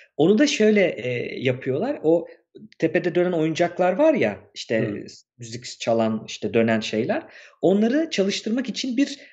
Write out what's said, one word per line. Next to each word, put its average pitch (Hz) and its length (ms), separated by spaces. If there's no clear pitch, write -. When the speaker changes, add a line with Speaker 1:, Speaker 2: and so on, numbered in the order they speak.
Speaker 1:
Onu 185 200
da 294 100
şöyle, 214 380
e, 123 540
yapıyorlar. 131 640
O 165 240
tepede 165 360
dönen 180 160
oyuncaklar 170 600
var 302 200
ya, 110 240
işte - 260
Speaker 2:
Hı. 104 260
Speaker 1:
müzik 120 280
çalan, 113 480
işte - 260
dönen 113 260
şeyler. 127 440
Onları 233 480
çalıştırmak 214 600
için 240 280
bir 277 220